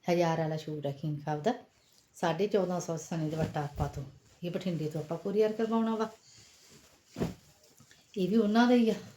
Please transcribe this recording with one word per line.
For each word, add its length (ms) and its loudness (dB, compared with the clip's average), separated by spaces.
ਹਜ਼ਾਰ 340 2
ਵਾਲਾ 180 -2
ਸੂਟ 280 -8
ਆ 60 -2
ਖੀਨ 280 -6
ਖਾਬ 240 -4
ਦਾ, 100 2
ਸਾਢੇ 300 0
ਚੌਦਾਂ 340 0
ਸੌ 180 -4
ਸਨੇ 300 -4
ਦੁਪੱਟਾ 340 -2
ਆਪਾਂ 260 -2
ਤੋਂ, 140 -10
ਇਹ 80 -4
ਬਠਿੰਡੇ 380 -4
ਤੋਂ 120 -6
ਆਪਾਂ 160 -6
ਕੋਰੀਅਰ 360 2
ਕਰਵਾਉਣਾ 420 0
ਵਾ। 140 -2
ਇਹ 160 0
ਵੀ 60 2
ਉਹਨਾਂ 320 6
ਦਾ 80 8
ਹੀ 140 6
ਆ 40 2